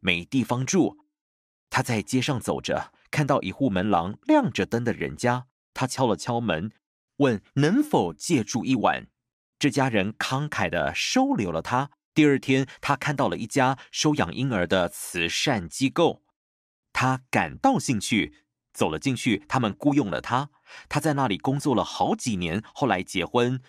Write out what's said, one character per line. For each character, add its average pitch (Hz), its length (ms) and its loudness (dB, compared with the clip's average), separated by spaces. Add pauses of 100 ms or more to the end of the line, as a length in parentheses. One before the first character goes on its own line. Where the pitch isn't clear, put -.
没 87 240 0
地 127 200 0
方 123 200 -2
住。” 151 400 0 (640)
他 131 120 0
在 110 200 -2
街 127 180 0
上 123 180 -2
走 78 220 -4
着， - 320 -4 (180)
看 147 160 0
到 139 140 2
一 95 100 -6
户 131 200 0
门 95 180 0
廊 92 360 0
亮 277 280 4
着 95 140 0
灯 117 180 -2
的 113 80 0
人 73 240 -6
家， 123 300 -2 (260)
他 - 140 -2
敲 131 200 0
了 107 80 2
敲 117 240 -4
门， 101 320 -2 (460)
问 123 240 2 (140)
能 170 280 4
否 113 300 0
借 120 320 0
住 110 180 -4
一 131 120 0
晚。 87 340 0 (500)
这 147 120 2
家 135 180 2
人 107 240 0
慷 139 340 -4
慨 101 220 -2
地 80 260 -2
收 269 380 0
留 110 180 -2
了 80 120 -2
他。 131 300 -2 (200)
第 151 140 4
二 139 120 4
天， 131 280 0 (160)
他 143 120 0
看 143 220 -4
到 131 100 0
了 87 120 -2
一 110 80 -6
家 131 320 2 (120)
收 151 260 0
养 85 180 -2
婴 131 180 -2
儿 90 140 0
的 90 240 2
慈 85 400 -4
善 107 360 -2
机 131 220 -2
构， 147 340 0 (680)
他 131 380 0
感 82 260 0
到 262 220 4
兴 123 200 -2
趣， 95 360 0 (400)
走 90 160 0
了 78 80 -2
进 131 180 -2
去， 110 320 0
他 135 100 0
们 110 200 -2
雇 143 160 2
佣 147 160 2
了 65 100 -4
他。 135 300 -4 (400)
他 147 100 0
在 151 140 0
那 139 120 0
里 98 120 0
工 135 200 0
作 139 160 2
了 95 80 2
好 - 320 0
几 123 220 -4
年， 87 260 -2 (120)
后 143 120 -2
来 95 160 2
结 90 220 -4
婚， 123 440 0